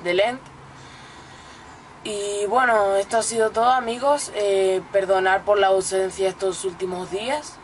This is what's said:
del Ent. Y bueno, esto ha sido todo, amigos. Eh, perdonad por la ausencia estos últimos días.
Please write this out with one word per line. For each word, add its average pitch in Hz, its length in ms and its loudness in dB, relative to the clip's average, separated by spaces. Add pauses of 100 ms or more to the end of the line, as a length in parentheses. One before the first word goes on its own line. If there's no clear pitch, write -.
del 175 180 0
Ent. 240 200 0 (1600)
Y 202 440 -6
bueno, 214 500 4
esto 202 220 0
ha 220 40 0
sido 220 280 0
todo, 233 200 2
amigos. 254 640 0
Eh, 196 460 0 (100)
perdonad 190 520 2
por 208 160 2
la 196 100 4
ausencia 190 600 0
estos 185 360 -4
últimos 180 460 -6
días. 247 540 -6